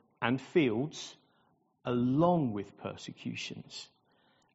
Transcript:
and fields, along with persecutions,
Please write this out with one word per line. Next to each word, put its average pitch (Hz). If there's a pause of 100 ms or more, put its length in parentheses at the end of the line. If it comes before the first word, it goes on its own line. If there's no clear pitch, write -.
(220)
and 123
fields, 139 (680)
along 131
with 101
persecutions, - (680)